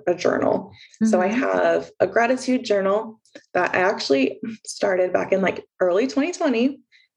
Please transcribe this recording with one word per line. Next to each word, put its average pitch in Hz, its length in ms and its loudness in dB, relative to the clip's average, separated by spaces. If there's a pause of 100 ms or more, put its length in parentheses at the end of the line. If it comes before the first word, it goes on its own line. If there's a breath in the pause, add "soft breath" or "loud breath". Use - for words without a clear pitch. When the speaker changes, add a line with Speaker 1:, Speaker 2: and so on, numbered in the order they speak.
Speaker 1:
a 175 80 2
journal. - 580 0 (320 loud breath)
So 220 160 4
I 190 80 2
Speaker 2:
Mm-hmm. 233 120 -2
Speaker 1:
have 180 500 0 (100)
a 185 60 2
gratitude 240 580 0
journal 208 560 -2 (340 loud breath)
that 180 200 0
I - 40 2
actually 262 600 0 (280)
started 185 460 -2
back 190 200 0
in, 190 80 2
like, 180 240 -2 (160)
early 185 260 2
twenty 285 260 -2
twenty, 277 480 0 (360 soft breath)